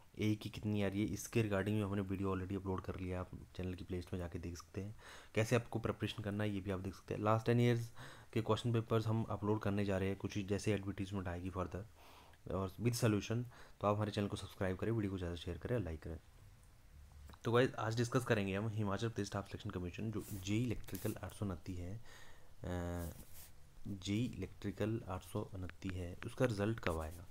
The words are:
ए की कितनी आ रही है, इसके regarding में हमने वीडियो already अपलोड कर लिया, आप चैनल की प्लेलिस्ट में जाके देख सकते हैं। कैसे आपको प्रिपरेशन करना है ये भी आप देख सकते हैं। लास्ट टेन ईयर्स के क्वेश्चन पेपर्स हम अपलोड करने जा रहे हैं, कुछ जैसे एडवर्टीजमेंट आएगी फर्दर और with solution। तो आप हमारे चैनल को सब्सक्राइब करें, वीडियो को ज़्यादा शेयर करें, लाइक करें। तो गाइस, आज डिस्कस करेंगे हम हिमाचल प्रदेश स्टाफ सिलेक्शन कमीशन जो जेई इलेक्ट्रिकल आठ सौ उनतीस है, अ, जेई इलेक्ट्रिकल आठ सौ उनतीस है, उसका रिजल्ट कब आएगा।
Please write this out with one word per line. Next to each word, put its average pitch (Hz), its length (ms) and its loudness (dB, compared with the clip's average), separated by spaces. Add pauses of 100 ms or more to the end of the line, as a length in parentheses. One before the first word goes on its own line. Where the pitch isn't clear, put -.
(200)
ए 107 160 4
की 104 140 -8
कितनी 104 340 0
आ 98 40 4
रही 98 180 2
है, - 80 0
इसके 110 300 0
regarding 101 280 2
में 107 120 4
हमने 101 180 0
वीडियो 95 340 0
already 92 200 -2
अपलोड 92 260 0
कर - 180 -4
लिया, 90 200 -2
आप 90 100 -4 (260)
चैनल 92 180 -2
की 90 100 -8
प्लेलिस्ट 90 300 -4
में 92 60 -2
जाके 87 200 -4
देख 87 180 -6
सकते - 240 -8
हैं। 104 140 -6 (400)
कैसे 110 200 4
आपको 117 240 0
प्रिपरेशन 107 440 0
करना 101 200 0
है 107 60 2
ये 98 120 0
भी 98 100 -2
आप 92 80 0
देख 95 140 -4
सकते - 200 -6
हैं। 98 80 -2
लास्ट 110 240 6
टेन 120 140 6
ईयर्स 120 320 6 (420)
के 113 80 4
क्वेश्चन 110 320 2
पेपर्स 110 340 4
हम 113 160 4
अपलोड 104 360 2
करने 101 260 4
जा 98 120 4
रहे 95 120 4
हैं, 98 80 0
कुछ 98 200 -2
जैसे 98 360 2
एडवर्टीजमेंट 98 540 -2
आएगी 87 220 -2
फर्दर 90 360 -2 (680)
और 95 160 0
with 120 260 2
solution। 113 480 4 (380)
तो 101 60 4
आप 104 80 6
हमारे 104 160 2
चैनल 101 160 2
को 98 100 -2
सब्सक्राइब 92 400 -2
करें, 104 140 0
वीडियो 107 200 2
को 95 60 -2
ज़्यादा 85 180 -2
शेयर 85 220 -6
करें, 120 220 0
लाइक 82 220 -4
करें। 82 180 -8 (1200)
तो 117 80 2
गाइस, 123 240 6
आज 113 220 0
डिस्कस 123 260 2
करेंगे 101 320 2
हम 107 120 0
हिमाचल 104 400 0
प्रदेश 104 200 -2
स्टाफ 98 200 -4
सिलेक्शन - 220 -8
कमीशन 92 420 -4
जो 101 220 -2
जेई 101 300 0
इलेक्ट्रिकल 110 600 -2
आठ 92 100 -6
सौ - 120 -4
उनतीस 92 320 -4
है, 90 240 -6 (600)
अ, 87 460 -2 (800)
जेई 101 380 0
इलेक्ट्रिकल 104 840 -2
आठ 92 140 -2
सौ - 320 -4
उनतीस 92 380 -4
है, 90 340 -4
उसका 127 200 2
रिजल्ट 110 340 2
कब 80 200 0
आएगा। 85 320 -6